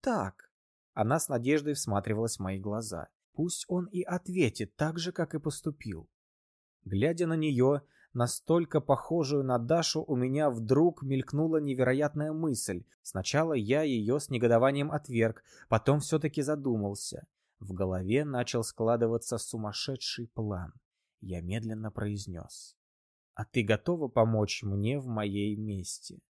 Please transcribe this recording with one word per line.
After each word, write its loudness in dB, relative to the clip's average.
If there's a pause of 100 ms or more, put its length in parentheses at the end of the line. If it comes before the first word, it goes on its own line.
так". -2 (440)
Она 2
с -2
надеждой 2
всматривалась 0
в -10
мои -4
глаза. -6 (240)
"Пусть -4
он -2
и -2
ответит -2
так -2
же, -4
как -4
и -4
поступил". -8 (720)
Глядя 0
на 0
неё, 4 (320)
настолько 0
похожую 0
на 2
Дашу, 0
у -2
меня 2
вдруг 4
мелькнула 0
невероятная 0
мысль. -2 (200)
Сначала 0
я 2
её 0
с -6
негодованием 4
отверг, 0 (260)
потом 4
всё-таки -2
задумался. -2 (340)
В -10
голове 0
начал -2
складываться 0
сумасшедший -6
план. -4 (480)
Я -6
медленно -6
произнёс: -8 (600)
"А -8
ты 2
готова 2
помочь 2
мне 0
в -6
моей -2
мести? -8 (160)